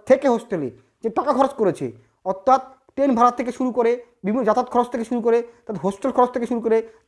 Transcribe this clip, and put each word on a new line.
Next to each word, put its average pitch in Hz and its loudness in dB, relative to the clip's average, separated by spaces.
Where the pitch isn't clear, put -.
থেকে 269 4
হোস্টেলে 202 -2
যে 226 -2
টাকা 262 -2
খরচ 269 2
করেছে, 156 -2
অর্থাৎ 254 0
ট্রেন 269 2
ভাড়া 240 4
থেকে 247 -6
শুরু 254 -4
করে 233 0
বিভিন্ন 226 -2
যাতায়াত 240 0
খরচ 240 0
থেকে 233 -6
শুরু 240 -4
করে 233 2
তাদের 202 -8
হোস্টেল 202 -4
খরচ 247 2
থেকে 240 -4
শুরু 233 -4
করে 226 2